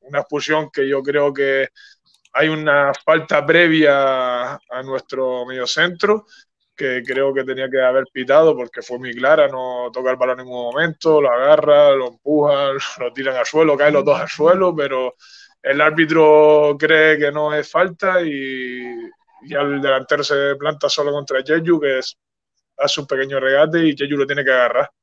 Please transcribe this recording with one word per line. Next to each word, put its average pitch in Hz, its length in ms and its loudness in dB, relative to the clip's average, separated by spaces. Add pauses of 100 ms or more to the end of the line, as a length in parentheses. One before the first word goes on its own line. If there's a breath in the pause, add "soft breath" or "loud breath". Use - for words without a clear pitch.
Una 143 180 -6
expulsión 147 520 -4
que 135 160 -2
yo 139 140 -2
creo 143 320 0
que 135 340 -2 (640 soft breath)
hay 151 140 2
una 147 440 0 (120)
falta 156 400 0
previa 139 1080 2
a 127 300 -14
nuestro 131 640 -6
mediocentro 170 800 -2 (500 soft breath)
que 127 280 -6
creo 135 300 -2
que 135 80 -4
tenía 131 260 -8
que 131 140 -2
haber 127 300 2
pitado 139 440 2
porque 120 260 -12
fue 123 180 -12
muy 127 120 -12
clara, 139 360 2
no 127 440 -8
toca 127 200 -4
el 127 40 -4
balón 127 240 -2
en 127 60 -18
ningún 123 160 -10 (100)
momento, 156 480 0
lo 135 120 2
agarra, 147 580 6
lo 135 180 0
empuja, 143 680 0
<laughs> - 220 -12
lo 123 120 -6
tiran 131 240 -6
al 120 100 -2
suelo, 156 300 2
caen 147 180 2
los 139 100 2
dos 139 160 2
al - 80 -8
suelo, 175 480 2
pero 131 400 -6 (460 soft breath)
el 139 180 -2
árbitro 151 1000 4
cree 156 400 4
que 147 140 -2
no 151 200 -4
es 151 160 -4
falta 180 540 -2
y, 156 80 -4 (1120)
y 139 120 -16
el 143 260 -2
delantero 135 420 0
se 139 320 -2
planta 143 340 -4
solo 147 220 -2
contra 139 320 -4
Yeyu, 160 380 0
que 135 180 0
es, - 180 -10 (640)
hace 143 220 -2
un 139 80 -14
pequeño 135 320 -4
regate 151 440 2
y 147 120 2
Yeyu 143 200 -4
lo 139 100 0
tiene 143 180 -4
que 131 80 2
agarrar. 123 380 2 (120)